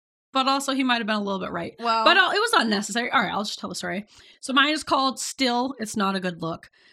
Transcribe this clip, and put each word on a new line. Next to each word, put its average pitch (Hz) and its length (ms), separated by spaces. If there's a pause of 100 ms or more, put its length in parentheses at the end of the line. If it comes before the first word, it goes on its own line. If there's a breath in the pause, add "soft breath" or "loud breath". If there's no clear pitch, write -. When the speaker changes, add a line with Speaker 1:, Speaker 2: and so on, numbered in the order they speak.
(340)
Speaker 1:
But 262 140
also 269 260
he 269 120
might 240 140
have 220 80
been 214 100
a 208 40
little 196 200
bit - 100
right. 170 280
Speaker 2:
Well 226 260
Speaker 1:
But, 339 100
uh, 381 180
it 381 60
was 453 140
unnecessary. 226 580
All 247 100
right, 175 120
I'll 196 100
just - 160
tell 208 100
the 180 60
story. 180 300 (340 loud breath)
So - 140
mine 285 200
is 311 100
called 269 360
Still, 247 580
It's 220 200
Not 196 180
a 185 60
Good 175 200
Look. 165 280 (240 soft breath)